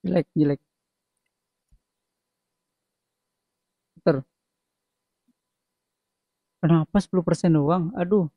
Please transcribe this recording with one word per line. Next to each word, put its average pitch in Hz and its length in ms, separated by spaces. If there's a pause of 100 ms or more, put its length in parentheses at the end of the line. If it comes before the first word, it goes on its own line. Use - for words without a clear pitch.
Jelek, 185 240 (100)
jelek. 143 220 (3250)
Puter. 156 200 (2500)
Kenapa 160 400
sepuluh 185 240
persen 170 320
doang? 165 400
Aduh. 180 380